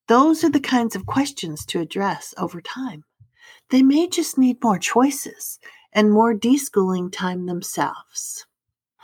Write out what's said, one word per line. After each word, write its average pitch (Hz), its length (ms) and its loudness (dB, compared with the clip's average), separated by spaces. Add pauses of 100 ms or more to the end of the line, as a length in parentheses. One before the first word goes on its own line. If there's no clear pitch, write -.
Those 311 380 4
are 320 60 4
the 285 100 2
kinds 240 340 -2
of 190 120 -8
questions 190 600 -6
to - 140 -4
address 180 560 -6
over 175 240 -8
time. 214 440 -12 (680)
They 262 120 6
may 294 260 4
just 339 300 -4
need 247 240 2
more 208 160 2
choices - 800 -2 (340)
and 208 200 4
more 226 220 4
deschooling 196 760 0
time 180 360 -6
themselves. - 1000 -8 (580)